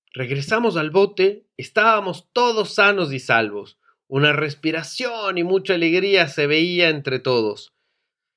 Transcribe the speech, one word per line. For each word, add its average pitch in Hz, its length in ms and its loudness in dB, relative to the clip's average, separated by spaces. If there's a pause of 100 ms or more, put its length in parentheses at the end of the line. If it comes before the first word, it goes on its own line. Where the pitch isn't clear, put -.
(120)
regresamos 143 640 -2
al 156 140 -2
bote, 196 560 0 (100)
estábamos 214 800 -2
todos 226 400 0
sanos 196 400 2
y 135 40 -6
salvos. 107 600 0 (300)
Una 143 260 2
respiración 165 1040 -4
y 170 60 0
mucha 190 280 0
alegría 175 560 2
se 143 180 -2
veía 170 440 2
entre 139 280 -4
todos. 113 540 -2 (640)